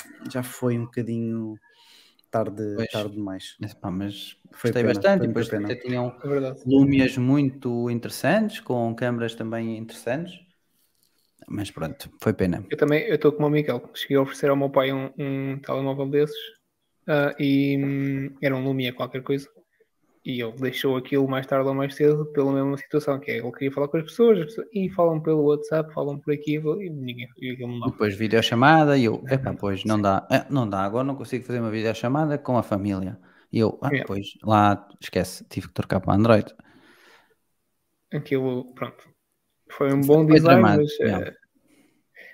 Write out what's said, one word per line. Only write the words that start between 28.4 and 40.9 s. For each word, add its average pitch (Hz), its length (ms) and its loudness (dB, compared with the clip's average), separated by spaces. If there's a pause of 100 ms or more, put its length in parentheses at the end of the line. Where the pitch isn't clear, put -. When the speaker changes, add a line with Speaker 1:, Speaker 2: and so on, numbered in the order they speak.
Speaker 2:
e 120 60 4
eu, 113 260 0
epá, 131 200 0
Speaker 3:
Uhum. 92 60 -6
Speaker 2:
pois 98 280 -4
não 107 120 2
Speaker 3:
Sim. 104 60 2
Speaker 2:
dá. 98 260 2
"Ah, - 220 2
não 127 180 0
dá, 98 140 -2
agora 110 220 -2
não 139 100 -4
consigo 120 300 -8
fazer 123 160 -6
uma 113 100 -4
videochamada 123 680 0
com 131 200 0
a 107 60 2
família." 95 560 -4 (320)
E 113 80 0
eu, - 200 2
"Ah, 127 100 -2
Speaker 3:
Yeah. 135 180 -2
Speaker 2:
pois, 101 180 -6 (160)
lá, 104 460 4 (120)
esquece, - 480 -6
tive - 200 -10
que - 60 -20
trocar - 260 -2
para 95 140 0
Android." 107 380 4 (1600)
Speaker 3:
Aquilo, 131 600 -4
pronto, - 340 -12 (600)
foi 139 220 0
um 139 100 2
Speaker 2:
Foi 143 140 6
Speaker 3:
bom 160 100 6
design, 156 340 10
Speaker 2:
tramado, 104 220 8
Speaker 3:
mas, 147 160 -2